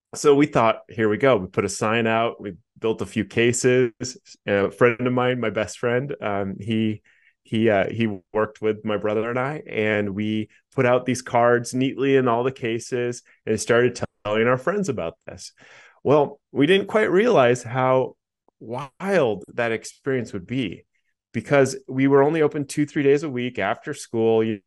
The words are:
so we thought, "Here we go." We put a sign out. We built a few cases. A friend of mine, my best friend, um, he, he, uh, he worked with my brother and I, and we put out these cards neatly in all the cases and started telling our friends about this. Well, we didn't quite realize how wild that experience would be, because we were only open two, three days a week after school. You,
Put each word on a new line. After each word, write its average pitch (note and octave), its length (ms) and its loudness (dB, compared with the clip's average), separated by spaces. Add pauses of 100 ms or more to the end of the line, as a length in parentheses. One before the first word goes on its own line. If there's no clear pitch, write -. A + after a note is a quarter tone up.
(140)
so C#3+ 200 4
we D3 100 4
thought, A#2+ 460 2
"Here A2+ 180 0
we G#2 80 0
go." C3 220 4
We F#2 80 -8
put G2+ 180 -2
a F#2+ 60 -2
sign A2+ 360 0
out. A2+ 320 -2
We G2 180 -10 (220)
built A2+ 220 -2
a G#2 60 -6
few G#2 180 -4
cases. A#2+ 680 2 (560)
A G2 240 0
friend A#2+ 360 2
of B2+ 80 -2
mine, B2+ 260 -2
my A2+ 80 -2
best G#2 300 -4
friend, B2 420 -4
um, G2+ 400 -4
he, A2 400 -2 (420)
he, A2 280 0
uh, F#2+ 180 2
he A2 300 -4 (160)
worked G#2+ 260 -2
with G#2+ 240 -2
my G#2+ 140 -2
brother G#2 320 -2
and B2 80 -4
I, C#3+ 280 -6
and G#2 500 -2
we G#2+ 320 -4 (260)
put C3 100 0
out B2 220 2
these B2 160 -2
cards A#2+ 500 2
neatly C3+ 440 0
in B2+ 120 2
all A#2 140 2
the C3 100 -2
cases A#2+ 720 -6 (240)
and A2 120 0
started A#2+ 400 2 (260)
telling A2 240 0
our B2+ 100 2
friends F#3+ 300 -2
about F2 280 -6 (100)
this. - 260 -16 (500)
Well, C#3 380 2 (100)
we C3+ 160 2
didn't G3 220 2
quite G#3+ 200 2
realize E3+ 540 4
how C3 540 0 (420)
wild C#3+ 840 -2 (100)
that A#2+ 160 -2
experience A#2 600 -6
would F#2 140 -10
be, A#2+ 380 -8 (480)
because C3+ 540 2
we C3+ 220 0
were C#3 160 6
only D#3+ 180 0
open D3 240 -2
two, D3 180 -2
three D3 200 -2
days C#3+ 180 4
a D#3+ 80 -6
week B2 300 -6
after A#2 340 -4
school. A2+ 480 0
You, A2 240 -4